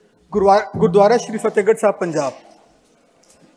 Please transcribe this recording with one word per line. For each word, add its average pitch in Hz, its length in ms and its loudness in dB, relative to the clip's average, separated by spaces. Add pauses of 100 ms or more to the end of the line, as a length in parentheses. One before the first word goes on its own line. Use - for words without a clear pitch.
(320)
गुरुवा-, 202 440 2
गुरुद्वारा 196 400 2
श्री 220 220 -6
फतेहगढ़ 214 380 -2
साहब 202 180 -2
पंजाब। 151 380 -6 (1200)